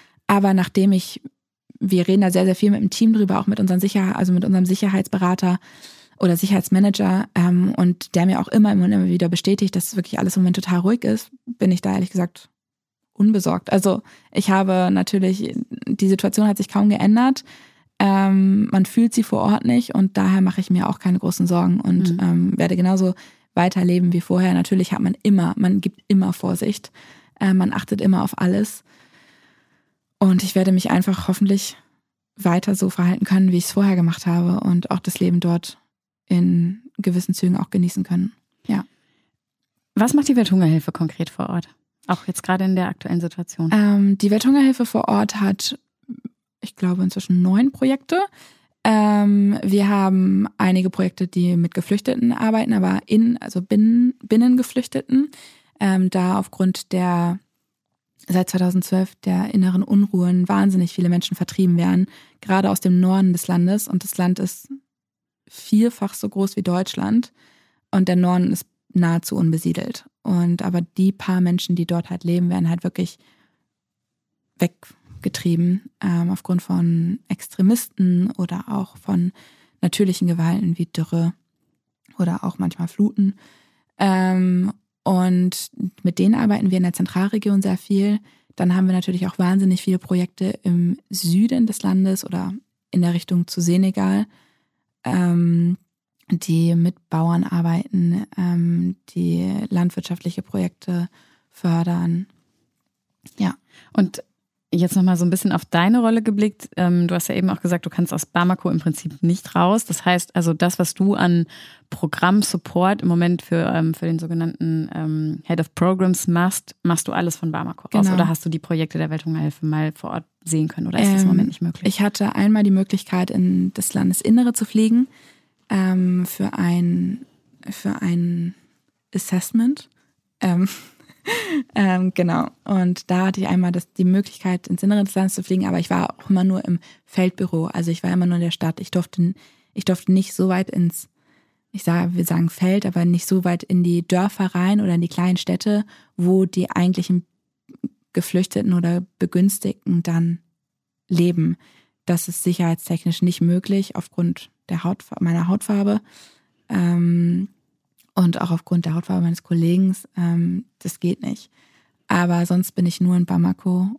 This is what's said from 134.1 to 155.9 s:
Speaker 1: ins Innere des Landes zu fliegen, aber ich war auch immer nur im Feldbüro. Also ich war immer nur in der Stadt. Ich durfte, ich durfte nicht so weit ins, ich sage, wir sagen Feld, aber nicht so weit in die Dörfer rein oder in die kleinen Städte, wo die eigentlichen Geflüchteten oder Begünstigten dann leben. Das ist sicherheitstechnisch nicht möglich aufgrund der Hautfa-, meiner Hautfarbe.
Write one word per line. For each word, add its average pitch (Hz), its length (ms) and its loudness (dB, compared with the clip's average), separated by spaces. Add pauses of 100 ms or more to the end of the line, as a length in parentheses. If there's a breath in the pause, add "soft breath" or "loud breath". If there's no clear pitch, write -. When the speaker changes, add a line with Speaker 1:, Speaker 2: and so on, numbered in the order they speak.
Speaker 1:
ins 180 160 -4
Innere 202 200 2
des 196 120 -4
Landes 190 200 0
zu 185 80 -8
fliegen, 185 220 -2
aber 175 140 -2
ich 170 100 -4
war 175 280 -2
auch - 120 -10
immer 185 140 2
nur 190 220 0
im 175 140 -2 (260 loud breath)
Feldbüro. 180 600 -2
Also 170 260 -4
ich 165 120 -6
war 180 80 -2
immer 180 140 0
nur 175 120 0
in 170 60 0
der 170 80 -2
Stadt. - 280 -6
Ich 185 120 -14
durfte, 180 420 -2 (400 soft breath)
ich - 120 -8
durfte 185 280 0
nicht 190 200 0
so 190 140 0
weit 185 220 -2
ins, - 400 -2 (600)
ich 196 120 -12
sage, 175 320 -2
wir 175 80 0
sagen 170 260 0
Feld, 190 360 0
aber 175 180 -2
nicht 175 220 0
so 185 180 0
weit 175 200 -2
in 180 200 0
die 175 240 0
Dörfer 185 480 -2
rein 190 240 2
oder 185 160 0
in 170 60 0
die 170 80 -2
kleinen 180 280 0
Städte, 208 480 -2 (300 soft breath)
wo 185 300 2
die 180 260 -4
eigentlichen 180 540 0 (880)
Geflüchteten 185 600 -2
oder 175 300 0 (160)
Begünstigten 185 800 0
dann 170 380 -2 (720)
leben. 175 480 0 (480 soft breath)
Das 175 240 -2
ist - 140 -8
sicherheitstechnisch 170 800 -2
nicht 180 200 0
möglich 185 560 0
aufgrund - 520 -6 (200)
der 165 140 -6
Hautfa-, - 380 -8
meiner 170 260 0
Hautfarbe. 202 540 0 (680 soft breath)